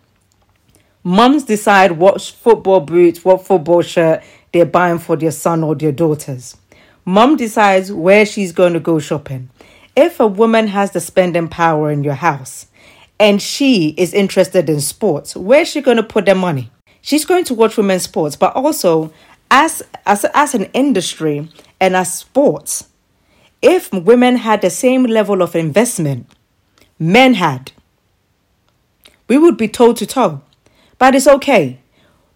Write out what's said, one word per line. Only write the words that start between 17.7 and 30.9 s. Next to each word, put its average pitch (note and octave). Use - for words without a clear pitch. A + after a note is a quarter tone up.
women's F#3+
sports, D3+
but -
also F3
as, D4+
as, G#3
as C#4+
an G3
industry E3
and F#3
as F#3
sports, -
if E4+
women B3
had G#3+
the F#3
same B3+
level G#3
of E3+
investment D#3+
men A#3
had, C#3+
we B3
would E4
be A3+
toe A#3+
to A3+
toe. F3+